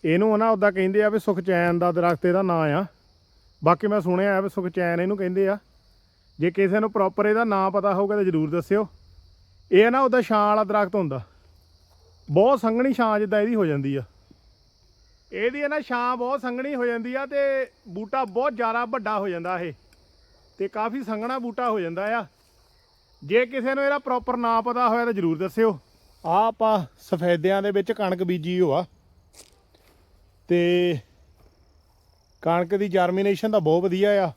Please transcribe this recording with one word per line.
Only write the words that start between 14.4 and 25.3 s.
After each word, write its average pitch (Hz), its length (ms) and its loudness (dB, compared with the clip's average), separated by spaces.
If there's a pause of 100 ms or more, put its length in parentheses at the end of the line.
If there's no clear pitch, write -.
ਇਹਦੀ 254 360 -4
ਨਾ 302 120 -4
ਛਾਂ 247 380 -4
ਬਹੁਤ 254 240 -4
ਸੰਘਣੀ 254 340 -6
ਹੋ 247 100 -4
ਜਾਂਦੀ 240 300 -6
ਆ 269 100 -4
ਤੇ 269 420 -2 (200)
ਬੂਟਾ 214 380 -6
ਬਹੁਤ 233 300 -2
ਜ਼ਿਆਦਾ 233 300 -2
ਵੱਡਾ 220 340 -4
ਹੋ 196 100 -4
ਜਾਂਦਾ 175 300 -6
ਇਹ, 175 140 -8 (840)
ਤੇ 196 100 -4
ਕਾਫੀ 226 360 -6
ਸੰਘਣਾ 220 360 -6
ਬੂਟਾ 240 300 -4
ਹੋ 214 100 -2
ਜਾਂਦਾ 190 400 -4
ਆ। 196 60 -8 (1000)
ਜੇ 214 220 2
ਕਿਸੇ 254 300 -4
ਨੂੰ 277 80 -2
ਇਹਦਾ 285 160 0
ਪ੍ਰੋਪਰ 247 380 -4
ਨਾਂ 226 240 0
ਪਤਾ 240 280 0
ਹੋਇਆ 233 160 0
ਤਾਂ 240 80 -2
ਜ਼ਰੂਰ 165 240 0